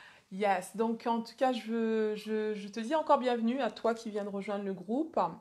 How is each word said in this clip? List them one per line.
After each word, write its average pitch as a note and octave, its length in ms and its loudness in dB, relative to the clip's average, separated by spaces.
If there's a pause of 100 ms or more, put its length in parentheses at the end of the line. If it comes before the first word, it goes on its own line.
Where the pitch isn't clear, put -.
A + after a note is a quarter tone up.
(340)
Yes, F#3+ 420 2
donc A3+ 300 0
en A#3 160 2
tout - 160 -10
cas, C4 160 4
je G#3+ 180 -6
veux, A3 440 2
je, G#3+ 400 -2
je G3 120 -8
te G3+ 120 -8
dis A3+ 160 -2
encore D#4 240 6
bienvenue A#3+ 420 2
à A3+ 80 0
toi A3+ 240 0
qui A3+ 160 -8
viens G3+ 140 -4
de G3+ 60 -6
rejoindre G3+ 360 -4
le G3 80 -2
groupe A3+ 460 -2 (220)